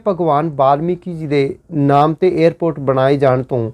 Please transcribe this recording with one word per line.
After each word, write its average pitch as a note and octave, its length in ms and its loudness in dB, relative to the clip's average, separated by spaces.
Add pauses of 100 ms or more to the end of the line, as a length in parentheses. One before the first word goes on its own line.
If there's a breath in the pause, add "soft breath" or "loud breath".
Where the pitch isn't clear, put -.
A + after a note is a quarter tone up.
ਭਗਵਾਨ D#3+ 480 0
ਵਾਲਮੀਕੀ E3 580 0
ਜੀ D#3+ 140 -10
ਦੇ C#3 160 2 (300)
ਨਾਮ C#3+ 400 2
ਤੇ F3+ 240 0
ਏਅਰਪੋਰਟ D#3+ 420 0
ਬਣਾਏ C3+ 380 0
ਜਾਣ C3 260 2
ਤੋਂ A#2 300 -4